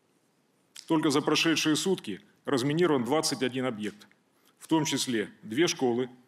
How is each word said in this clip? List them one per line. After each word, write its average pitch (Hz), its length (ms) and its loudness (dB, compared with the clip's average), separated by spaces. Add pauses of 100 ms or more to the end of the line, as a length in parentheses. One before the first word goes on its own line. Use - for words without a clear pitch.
(880)
Только 160 220 2
за 139 120 2
прошедшие 151 540 2
сутки 143 440 -2 (240)
разминирован 143 600 2
двадцать 139 380 -2
один 127 220 -2
объект, 104 440 -8 (500)
в - 80 -20
том 160 180 2
числе 113 460 -2 (120)
две 117 260 0
школы, 123 420 0 (180)